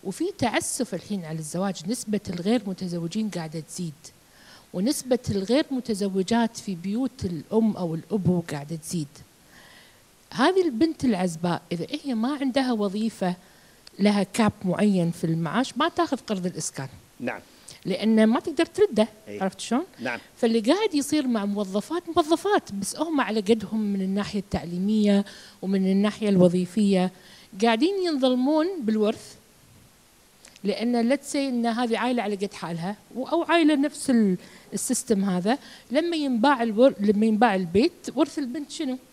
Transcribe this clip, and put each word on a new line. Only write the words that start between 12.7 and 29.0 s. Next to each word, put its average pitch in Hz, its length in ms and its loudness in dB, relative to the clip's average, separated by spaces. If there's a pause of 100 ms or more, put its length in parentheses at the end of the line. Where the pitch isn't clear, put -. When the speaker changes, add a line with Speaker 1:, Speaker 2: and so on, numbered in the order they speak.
Speaker 1:
وظيفة 202 640 -2 (640)
لها 202 240 4
كاب 208 280 2 (140)
معين 180 460 2
في - 120 -6
المعاش، 165 540 -2
ما 320 120 0
تاخذ 320 280 -2
قرض 185 280 -6
الإسكان. 151 440 -6 (300)
Speaker 2:
نعم. 120 220 -6 (440)
Speaker 1:
لأن 220 420 4
ما 247 120 2
تقدر 330 260 -2
ترده، 277 420 2 (200)
Speaker 2:
إيه. 190 160 -6
Speaker 1:
عرفت 190 160 -4
شلون؟ 262 240 -2 (160)
Speaker 2:
نعم. 120 200 -6 (180)
Speaker 1:
فاللي 233 220 2
قاعد 339 360 2
يصير 285 320 0
مع 220 180 0
موظفات، 202 580 -4 (120)
موظفات 339 560 0
بس 196 240 -6
هم 311 260 -2
على 214 180 0
قدهم 214 400 0
من 202 220 0
الناحية 196 380 -2
التعليمية 196 840 2 (360)
ومن 190 300 2
الناحية 208 380 2
الوظيفية، 185 800 4 (520)
قاعدين 233 300 2 (120)
ينظلمون 277 640 2 (140)
بالورث، 214 540 -2 (1300)